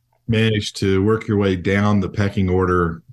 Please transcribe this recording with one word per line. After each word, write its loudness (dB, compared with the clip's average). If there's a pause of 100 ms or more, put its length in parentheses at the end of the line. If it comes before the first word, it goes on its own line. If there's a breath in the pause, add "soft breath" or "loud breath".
(260)
managed -2
to 2
work 0
your 0
way 2
down 0
the -4
pecking -2
order 0 (100)